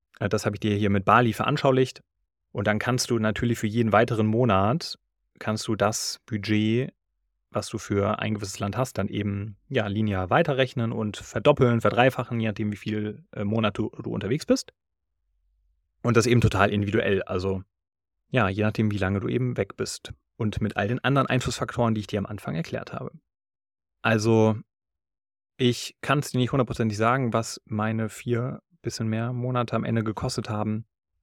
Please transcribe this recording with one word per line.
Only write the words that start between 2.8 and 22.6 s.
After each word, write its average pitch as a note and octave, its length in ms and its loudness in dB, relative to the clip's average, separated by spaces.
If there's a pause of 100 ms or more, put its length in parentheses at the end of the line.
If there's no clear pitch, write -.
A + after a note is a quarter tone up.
du A#2 100 2
natürlich A2 400 0
für A2 80 -2
jeden A2 240 0
weiteren A2 360 4
Monat, A2 720 2 (400)
kannst - 280 -6
du A2 80 0
das - 500 0
Budget, G#2+ 680 0 (560)
was - 200 -4
du A2+ 80 -8
für G2+ 420 0
ein A2 160 -2
gewisses G2+ 240 -8
Land G2+ 180 -4
hast, B2+ 200 -4
dann G2+ 100 -2
eben, G2+ 500 -6 (120)
ja, A2+ 180 0
linear G2+ 420 0
weiterrechnen C3 640 0
und G#2+ 260 -4
verdoppeln, A#2+ 640 4
verdreifachen, A#2+ 580 2
je A2+ 80 -2
nachdem, G#2 240 -2
wie G#2+ 60 -6
viel, G#2+ 540 -6
äh, G#2+ 120 -6
Monat G#2+ 340 0
du, A2 120 -2 (120)
du A#2 100 -6
unterwegs A2+ 340 -4
bist. - 280 0 (1300)
Und A#2 140 4
das A#2 100 4
eben A#2+ 140 6
total G2+ 300 4
individuell, G2+ 520 0
also, F#2+ 400 -4 (640)
ja, A2+ 200 2
je G2 140 -2
nachdem, G#2+ 280 2
wie G#2 60 -2
lange G2 220 0
du A#2+ 80 -4
eben B2 300 -2
weg G#2 200 -4
bist. - 360 -8 (220)
Und G#2+ 260 -2
mit G#2 160 -4
all G#2 100 0
den A#2+ 160 -4
anderen C3+ 240 2
Einflussfaktoren, A#2+ 680 0
die G#2+ 60 -2
ich - 60 -8
dir G#2 120 -2
am G2 60 -4
Anfang G#2+ 300 -8
erklärt - 360 -6